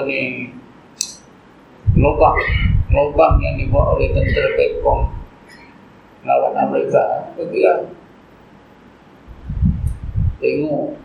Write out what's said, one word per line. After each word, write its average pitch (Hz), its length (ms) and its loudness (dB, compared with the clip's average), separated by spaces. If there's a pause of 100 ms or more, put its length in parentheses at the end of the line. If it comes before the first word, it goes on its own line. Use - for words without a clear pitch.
ni, 127 460 -8 (1400)
lubang, 151 420 4 (540)
lubang 147 480 4
yang 135 160 -2
dibuat 135 420 0
oleh - 160 0
tentera - 400 0
Vietcong - 640 0 (1120)
lawan 131 320 2
Amerika. 135 720 0 (100)
Pergilah. - 480 0 (2500)
Tengok. 147 600 -2